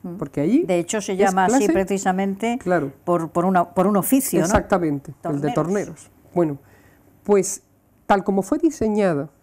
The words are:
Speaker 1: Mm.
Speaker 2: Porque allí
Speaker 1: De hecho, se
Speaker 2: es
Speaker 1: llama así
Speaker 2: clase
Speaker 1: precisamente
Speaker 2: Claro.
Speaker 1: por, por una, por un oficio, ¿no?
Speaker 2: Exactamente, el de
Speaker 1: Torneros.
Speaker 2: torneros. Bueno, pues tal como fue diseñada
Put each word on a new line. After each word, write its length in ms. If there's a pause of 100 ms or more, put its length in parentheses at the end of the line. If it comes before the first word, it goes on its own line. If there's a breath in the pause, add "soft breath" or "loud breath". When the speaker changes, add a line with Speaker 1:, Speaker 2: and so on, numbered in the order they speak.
Speaker 1:
Mm. 120
Speaker 2:
Porque 240
allí 240
Speaker 1:
De 160
hecho, 220
se 120
Speaker 2:
es 60
Speaker 1:
llama 260
así 120
Speaker 2:
clase 160
Speaker 1:
precisamente 840
Speaker 2:
Claro. 340 (100)
Speaker 1:
por, 260
por 160
una, 260
por 160
un 100
oficio, 420
¿no? 60
Speaker 2:
Exactamente, 680 (120)
el 160
de 100
Speaker 1:
Torneros. 40
Speaker 2:
torneros. 560 (220)
Bueno, 240 (680 soft breath)
pues 400 (420)
tal 180
como 180
fue 160
diseñada 720 (140)